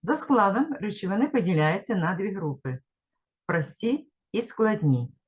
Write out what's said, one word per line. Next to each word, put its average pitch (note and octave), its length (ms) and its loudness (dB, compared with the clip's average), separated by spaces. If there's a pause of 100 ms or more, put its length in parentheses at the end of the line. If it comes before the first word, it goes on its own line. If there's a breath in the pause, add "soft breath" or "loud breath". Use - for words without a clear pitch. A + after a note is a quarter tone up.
За B3+ 140 0
складом B3+ 640 2
речовини G#3 480 -2
поділяються F3+ 640 2
на F3+ 200 0
дві G3 200 -4
групи: C#3 440 -6 (680)
прості A3 640 -2 (220)
і A3+ 100 0
складні. E3 720 0 (140)